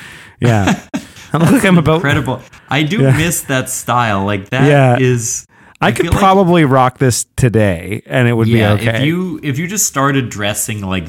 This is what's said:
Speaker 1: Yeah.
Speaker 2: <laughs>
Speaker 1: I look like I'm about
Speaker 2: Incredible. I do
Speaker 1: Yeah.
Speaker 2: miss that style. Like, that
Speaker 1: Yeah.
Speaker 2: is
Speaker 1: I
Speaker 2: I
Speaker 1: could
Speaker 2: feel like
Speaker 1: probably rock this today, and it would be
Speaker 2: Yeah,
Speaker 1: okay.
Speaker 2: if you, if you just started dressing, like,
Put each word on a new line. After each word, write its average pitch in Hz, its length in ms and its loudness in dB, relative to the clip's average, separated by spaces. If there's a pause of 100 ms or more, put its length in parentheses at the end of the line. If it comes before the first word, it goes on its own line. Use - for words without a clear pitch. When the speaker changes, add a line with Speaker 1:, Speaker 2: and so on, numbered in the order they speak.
(420)
Speaker 1:
Yeah. 110 360 2 (120)
Speaker 2:
<laughs> - 40 -20 (380)
Speaker 1:
I - 60 -2
look 156 140 2
like 240 120 2
I'm 190 140 4
about 160 200 2
Speaker 2:
Incredible. 139 440 -4 (280)
I 143 140 -2
do 156 200 -2
Speaker 1:
Yeah. 135 120 4
Speaker 2:
miss 165 280 -2
that 131 260 -4
style. 113 560 -2
Like, 101 240 -4
that 135 180 2
Speaker 1:
Yeah. 135 320 4
Speaker 2:
is 123 460 -2 (360)
Speaker 1:
I 156 60 2
Speaker 2:
I 170 40 2
Speaker 1:
could - 140 -2
Speaker 2:
feel 170 80 -2
like - 60 2
Speaker 1:
probably 190 440 4
rock 127 360 2
this 127 260 0 (100)
today, 101 680 0
and 127 240 0
it 120 40 0
would 113 120 0
be 110 140 0
Speaker 2:
Yeah, 104 140 2
Speaker 1:
okay. 113 260 -2
Speaker 2:
if 131 60 -2
you, 175 380 -4
if 139 160 -4
you 170 80 -6
just 202 180 -4
started 135 440 -2
dressing, 104 520 -6
like, 92 280 -4